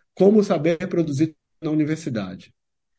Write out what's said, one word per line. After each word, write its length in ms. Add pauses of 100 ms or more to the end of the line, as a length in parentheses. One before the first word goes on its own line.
(140)
como 280
o 20
saber 340 (100)
produzido 460 (260)
na 120
universidade. 840 (460)